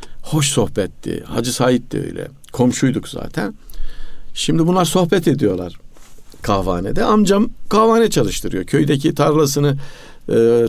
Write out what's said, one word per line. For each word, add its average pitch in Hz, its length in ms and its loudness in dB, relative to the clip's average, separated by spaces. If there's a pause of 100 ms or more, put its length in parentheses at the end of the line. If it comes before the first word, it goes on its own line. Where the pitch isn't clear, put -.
(220)
Hoş 147 260 0
sohbetti. 90 800 -2
Hacı 120 280 -4
Sait 123 380 2
de - 120 -4
öyle. - 240 -8 (240)
Komşuyduk 147 560 0
zaten. - 460 -6 (800)
Şimdi 160 320 2
bunlar 180 180 4
sohbet 180 440 2
ediyorlar 95 440 0 (720)
kahvanede. 98 600 0
Amcam 208 440 4 (200)
kahvane 226 420 4
çalıştırıyor. 92 540 -2
Köydeki 147 500 2
tarlasını, 143 600 2 (520)
e, 117 400 4